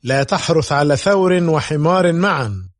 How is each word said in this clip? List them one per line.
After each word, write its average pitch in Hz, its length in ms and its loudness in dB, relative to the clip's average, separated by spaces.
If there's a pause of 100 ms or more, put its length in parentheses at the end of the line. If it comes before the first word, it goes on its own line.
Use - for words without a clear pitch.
لا 135 200 0
تحرث 160 480 0
على 147 260 2
ثور 190 360 2
وحمار 170 800 0
معا. 131 560 -2 (100)